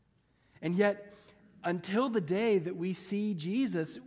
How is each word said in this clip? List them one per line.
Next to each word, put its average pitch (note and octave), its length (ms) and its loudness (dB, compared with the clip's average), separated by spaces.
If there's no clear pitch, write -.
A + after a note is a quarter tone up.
And E3+ 120 0
yet, G3+ 360 2
until F#3 440 0
the A3+ 140 0
day G3 380 2
that F3 160 -2
we F3+ 180 -2
see G#3 400 -2
Jesus F3 720 -2